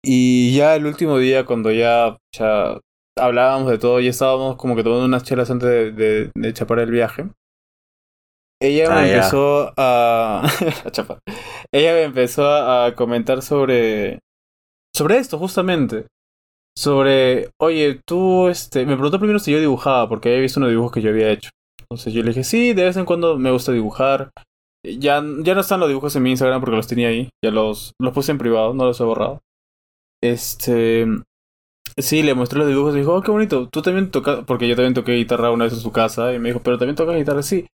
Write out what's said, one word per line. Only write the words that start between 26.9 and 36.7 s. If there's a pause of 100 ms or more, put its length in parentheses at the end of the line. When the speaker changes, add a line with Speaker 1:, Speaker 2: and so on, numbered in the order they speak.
Speaker 1:
ahí. (140)
Ya
los,
los
puse
en
privado,
no
los
he
borrado. (840)
Este, (920)
sí,
le
mostré
los
dibujos
y
dijo,
"Oh,
qué
bonito.
Tú
también
tocas",
porque
yo
también
toqué
guitarra
una
vez
en
su
casa.
Y
me
dijo,
"¿Pero